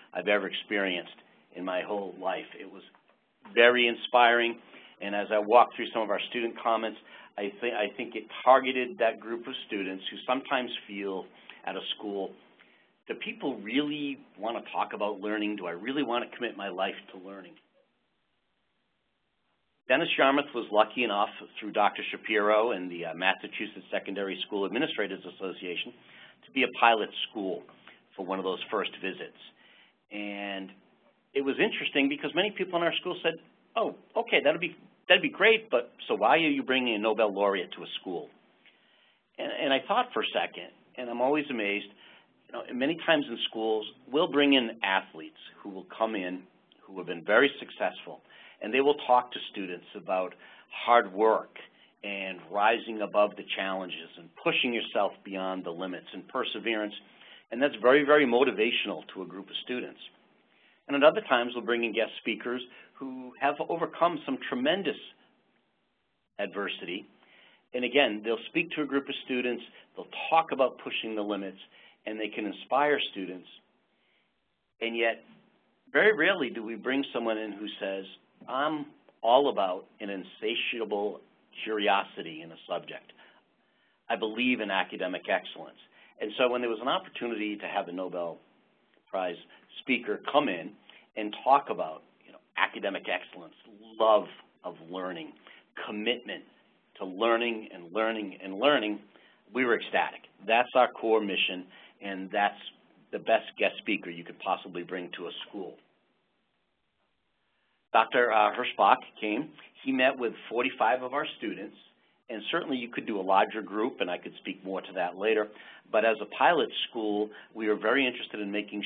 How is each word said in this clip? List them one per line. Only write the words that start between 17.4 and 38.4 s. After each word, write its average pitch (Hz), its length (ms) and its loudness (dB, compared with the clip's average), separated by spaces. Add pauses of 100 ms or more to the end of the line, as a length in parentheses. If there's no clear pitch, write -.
Dennis 147 300 2
Yarmouth 143 380 4
was 113 160 -4
lucky 110 320 4
enough 101 260 0 (300)
through 107 120 -8
Doctor 104 380 2
Shapiro 107 600 2
and 92 180 -4
the, 85 160 -8
uh, 80 80 -8
Massachusetts 95 800 -2
Secondary 98 560 -4
School 98 180 -2
Administrators 101 580 -2
Association 90 680 -8 (500)
to - 80 -20
be 131 120 2
a 120 40 2 (120)
pilot 117 300 4 (200)
school 92 320 -4 (540)
for 95 100 -8
one 95 140 -2
of 95 60 -4
those 92 260 -2
first 101 180 0 (100)
visits. 87 380 -8 (760)
And 101 600 -8 (640)
it 139 60 2
was 135 180 0
interesting 147 500 2
because 147 240 -6
many 202 160 0
people 185 280 -4
in 170 60 0
our 165 120 0
school 180 260 -6
said, 165 140 0 (400)
"Oh, 196 200 -2 (200)
okay, 226 260 2
that'd 277 200 4
be, - 140 -6 (320)
that'd 185 140 8
be 151 80 0
great, 220 400 4
but 120 220 2 (160)
so 120 80 2
why 113 220 6
are - 0 -
you 143 260 2
bringing 123 320 2
a 104 40 0
Nobel 110 320 4
laureate 98 420 0
to 87 100 -12
a 80 40 -12 (140)
school?" 87 280 -8 (1080)